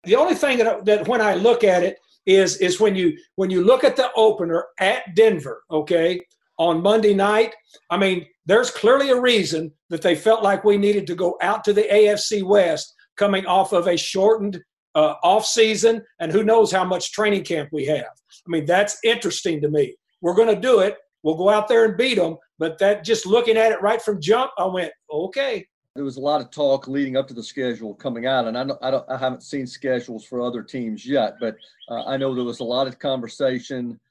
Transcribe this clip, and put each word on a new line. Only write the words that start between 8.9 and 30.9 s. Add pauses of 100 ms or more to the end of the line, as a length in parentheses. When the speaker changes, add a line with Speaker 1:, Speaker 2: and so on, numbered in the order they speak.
Speaker 1:
a
reason (160)
that
they
felt
like
we
needed
to
go
out
to
the
A
F
C
West (220)
coming
off
of
a
shortened, (320)
uh,
off
season, (180)
and
who
knows
how
much
training
camp
we
have. (420)
I
mean,
that's
interesting
to
me. (240)
We're
gonna
do
it. (240)
We'll
go
out
there
and
beat
'em. (220)
But
that,
just
looking
at
it
right
from
jump,
I
went, (180)
"Okay." (300)
Speaker 2:
There
was
a
lot
of
talk
leading
up
to
the
schedule
coming
out,
and
I
don't,
I
don't,
I
haven't
seen
schedules
for
other
teams